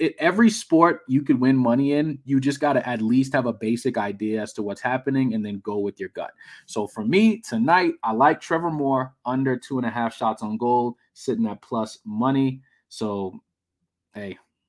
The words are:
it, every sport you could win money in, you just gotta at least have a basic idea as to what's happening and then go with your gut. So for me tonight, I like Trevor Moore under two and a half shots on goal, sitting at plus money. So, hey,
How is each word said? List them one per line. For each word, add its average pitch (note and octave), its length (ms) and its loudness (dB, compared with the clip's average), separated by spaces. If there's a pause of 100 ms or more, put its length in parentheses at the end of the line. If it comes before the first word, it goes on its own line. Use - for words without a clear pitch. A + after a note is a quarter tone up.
it, D#3+ 160 -2
every G3 320 4
sport E3 560 2
you C3+ 160 2
could C3 180 2
win C3 160 4
money C3 360 2
in, D3 320 -2
you C3+ 160 2
just C#3 180 0
gotta C#3+ 280 0
at A#2+ 140 -4
least B2+ 340 2
have C3 120 0
a A#2 60 0
basic A#2 440 -2
idea G#2+ 460 -4
as G#2 120 -10
to G#2+ 100 -6
what's G2+ 160 -8
happening C3 540 -2
and G#2+ 120 -4
then G2+ 140 -8
go G#2 180 -6
with G2+ 220 -4
your F#2+ 80 -8
gut. - 240 -10 (340)
So G#2 220 -6
for G#2+ 160 -8
me G3+ 340 4
tonight, D#3+ 640 2
I A2+ 100 -2
like C#3+ 280 4
Trevor E3 300 -2
Moore C3+ 440 -2 (100)
under C3 320 0
two C3 220 -6
and B2 80 -4
a A#2 40 -2
half A#2 260 -4
shots A2+ 260 -2
on A2 140 -6
goal, A#2+ 400 0 (180)
sitting A2+ 320 -2
at G#2 160 -8
plus A2+ 420 -6
money. C3 580 0 (260)
So, G2+ 520 -6 (720)
hey, G3+ 240 -12 (320)